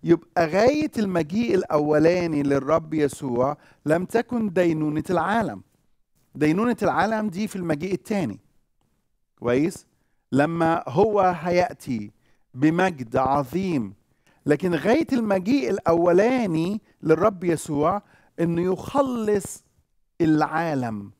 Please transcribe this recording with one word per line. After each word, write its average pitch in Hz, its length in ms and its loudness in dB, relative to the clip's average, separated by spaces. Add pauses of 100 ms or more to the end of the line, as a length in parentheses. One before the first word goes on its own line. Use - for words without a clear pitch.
يبقى 165 420 2
غاية 247 520 2
المجيء 196 560 -2
الأولاني 156 880 2
للرب 143 520 0
يسوع 139 640 -2 (300)
لم 165 180 2
تكن 226 480 -4
دينونة 156 580 0
العالم. 175 520 -2 (720)
دينونة 180 480 0
العالم 202 460 0
دي 196 200 -6
في - 80 -10
المجيء 175 380 -4
الثاني. 180 460 -4 (1000)
كويس؟ 135 460 -2 (460)
لما 165 560 0
هو 202 320 2
هيأتي 175 920 -2 (440)
بمجد 151 600 0
عظيم. 135 800 -2 (520)
لكن 147 280 2
غاية 208 380 2
المجيء 226 580 0
الأولاني 185 1080 2 (220)
للرب 170 420 2
يسوع 165 580 0 (380)
إنه 170 220 0 (100)
يخلص 220 920 -2 (560)
العالم. 151 1000 0